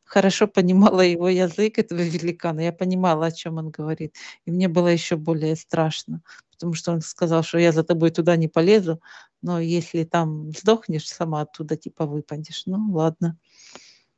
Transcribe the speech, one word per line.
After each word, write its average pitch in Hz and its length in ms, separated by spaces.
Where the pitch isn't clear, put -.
хорошо 196 420
понимала 185 540
его 175 280
язык, 185 500
этого 175 220
великана, 165 600
я 170 120
понимала, 180 540
о 165 40
чем 160 280
он 156 120
говорит. 156 440
И 165 60
мне 185 180
было 175 200
еще 165 280
более 156 400
страшно, 160 640
потому 170 240
что 170 180
он 160 80
сказал, 165 420
что 170 160
«я 170 140
за 160 100
тобой 165 280
туда 170 260
не 160 120
полезу, 170 520
но 170 180
если 165 440
там 156 480
сдохнешь, 202 560
сама 156 340
оттуда, 156 340
типа, - 300
выпадешь». 151 600
Ну, 202 260
ладно. 160 440